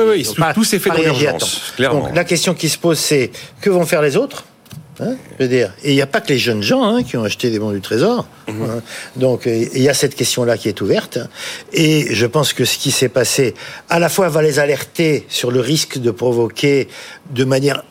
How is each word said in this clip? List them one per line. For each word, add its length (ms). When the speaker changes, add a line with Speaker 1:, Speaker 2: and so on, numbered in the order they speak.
Speaker 1:
dire. 80
Speaker 2:
oui, 80
Speaker 1:
Ils 80
ont 40
Speaker 2:
tout, 80
Speaker 1:
pas, 140
Speaker 2:
tout 80
s'est 160
fait 100
Speaker 1:
pas 60
Speaker 2:
en 60
Speaker 1:
réagi 260
à 60
Speaker 2:
urgence, 200
Speaker 1:
temps. 220
Speaker 2:
clairement. 320
Speaker 1:
Donc, 80
la 80
question 320
qui 140
se 100
pose, 180
c'est 320
que 80
vont 160
faire 160
les 160
autres ? 280
Hein, 140
je 60
veux 40
dire, 220
et 100
il 40
n'y 60
a 60
pas 120
que 80
les 100
jeunes 240
gens, 220
hein, 200
qui 120
ont 80
acheté 260
des 80
bons 140
du 80
Trésor. 480
Speaker 2:
Mhm. 140
Speaker 1:
Hein. 180
Donc, 320
euh, 260
il 80
y 60
a 60
cette 200
question-là 440
qui 100
est 140
ouverte. 380
Et 420
je 120
pense 260
que 140
ce 120
qui 140
s'est 160
passé, 460
à 100
la 100
fois, 180
va 140
les 180
alerter 720
sur 220
le 100
risque 380
de 120
provoquer 800
de 120
manière 460